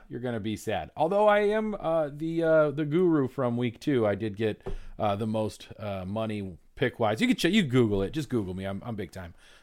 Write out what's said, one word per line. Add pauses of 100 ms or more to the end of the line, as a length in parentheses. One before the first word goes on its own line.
you're
gonna
be
sad.
Although
I
am,
uh,
the,
uh,
the
guru
from
week
two.
I
did
get, (320)
uh,
the
most, (100)
uh,
money (200)
pick
wise.
You
can
check,
you
Google
it.
Just
Google
me.
I'm,
I'm
big
time. (280)